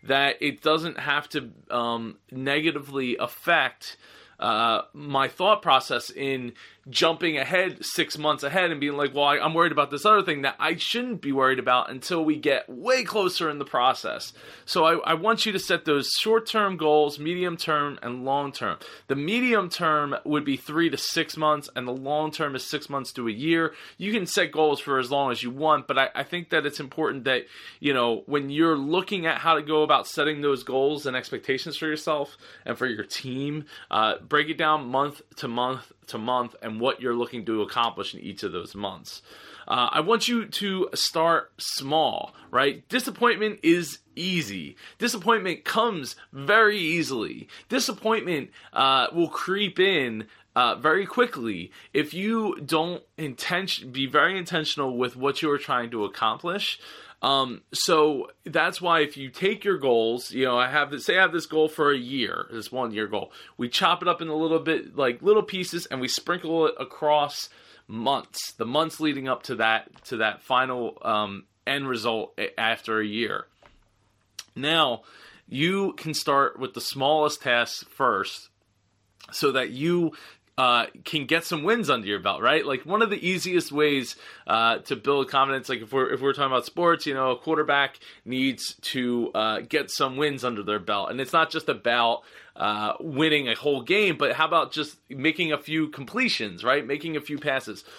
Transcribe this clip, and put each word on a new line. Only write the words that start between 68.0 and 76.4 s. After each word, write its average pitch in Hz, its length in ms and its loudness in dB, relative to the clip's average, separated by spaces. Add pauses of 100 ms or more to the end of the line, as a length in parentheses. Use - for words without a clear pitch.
the 113 80 -4
months 151 340 0
leading 139 280 -2
up 127 160 -2
to 131 120 -6
that, 113 480 0
to 123 140 -6
that 107 240 0
final, 127 600 0
um, 107 420 -2 (220)
end 139 220 -2
result 113 480 -2
a-, - 240 -4
after 113 400 0
a 107 60 0
year. 107 400 -4 (1080)
Now, 143 480 0 (460)
you 185 460 0
can 156 180 -8
start 139 460 2